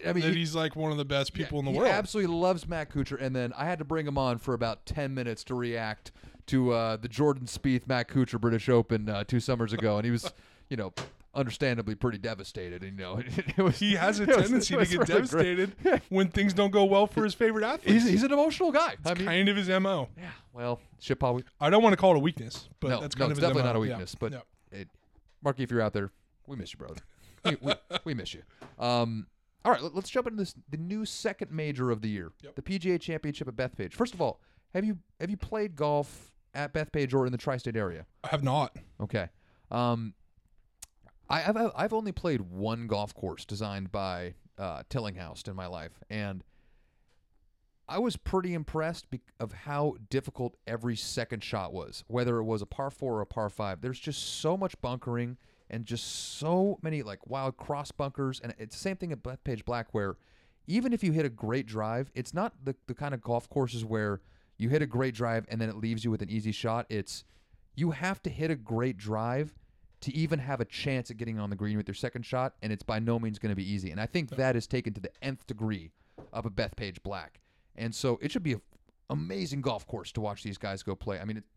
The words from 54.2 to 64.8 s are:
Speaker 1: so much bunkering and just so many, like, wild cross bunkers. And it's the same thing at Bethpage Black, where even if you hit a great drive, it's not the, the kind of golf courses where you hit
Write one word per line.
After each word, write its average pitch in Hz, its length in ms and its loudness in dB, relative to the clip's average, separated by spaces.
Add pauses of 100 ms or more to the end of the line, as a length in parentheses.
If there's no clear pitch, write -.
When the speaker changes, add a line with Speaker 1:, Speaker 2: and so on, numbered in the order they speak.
Speaker 1:
so 160 160 0
much 190 240 -4
bunkering 123 580 -4 (300)
and 117 160 -6
just - 540 -8
so 185 440 2
many, 156 200 -2
like, 104 240 -12
wild 135 300 -2
cross 143 340 -6
bunkers. 139 500 -4
And 117 180 -8
it's 110 180 -12
the - 40 -12
same 190 160 -4
thing 170 160 -6
at 120 100 -10
Bethpage 127 420 -6
Black, 120 280 -4
where 98 240 0 (500)
even 240 260 0
if 233 100 -2
you 175 100 2
hit 156 120 2
a 139 60 0
great 113 360 -4
drive, 110 480 -4
it's 123 200 -6
not 202 180 -2 (120)
the, 135 120 -6 (100)
the 123 80 -8
kind 143 200 -6
of 117 80 -6
golf 120 260 -2
courses 120 360 -2
where 107 360 -2 (360)
you 113 120 0
hit 147 140 4